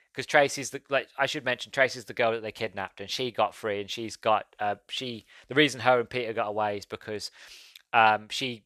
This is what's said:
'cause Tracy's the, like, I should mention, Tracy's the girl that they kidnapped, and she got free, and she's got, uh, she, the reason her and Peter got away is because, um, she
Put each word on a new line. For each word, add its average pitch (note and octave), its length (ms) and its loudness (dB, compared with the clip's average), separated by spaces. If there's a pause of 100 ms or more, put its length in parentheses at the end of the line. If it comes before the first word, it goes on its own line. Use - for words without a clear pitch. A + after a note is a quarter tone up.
(140)
'cause C3 120 -8
Tracy's C#3+ 440 2
the, C#3 200 -10
like, C3+ 280 0
I C#3 80 2
should C3+ 200 -6
mention, B2 260 -4
Tracy's B2+ 340 2
the - 80 -14
girl A#2 180 2
that A2+ 100 -4
they A2 100 -8
kidnapped, G2 500 -8
and G2 80 -12
she B2+ 220 -4
got G2+ 240 0
free, G2+ 260 -4
and G2 80 -10
she's A2+ 260 -8
got, - 440 0
uh, G#2 160 -2 (140)
she, A#2+ 360 -10 (220)
the B2+ 80 -8
reason C3+ 260 4
her B2+ 180 6
and A2+ 100 -4
Peter A#2 240 -6
got G#2+ 140 -2
away G#2 300 -2
is G2 80 -12
because, - 460 -10 (640)
um, G#2+ 360 6
she A#2+ 360 -6